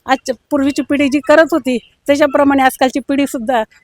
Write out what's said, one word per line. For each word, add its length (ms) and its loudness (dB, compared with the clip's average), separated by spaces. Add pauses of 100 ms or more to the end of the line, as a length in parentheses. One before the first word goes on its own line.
आजच्या, 300 -4 (160)
पूर्वीची 300 -2
पिढी 260 -2
जी 120 -2
करत 320 4
होती, 260 -2 (300)
त्याच्याप्रमाणे 560 2
आजकालची 360 0
पिढी 280 -2
सुद्धा 360 -2 (200)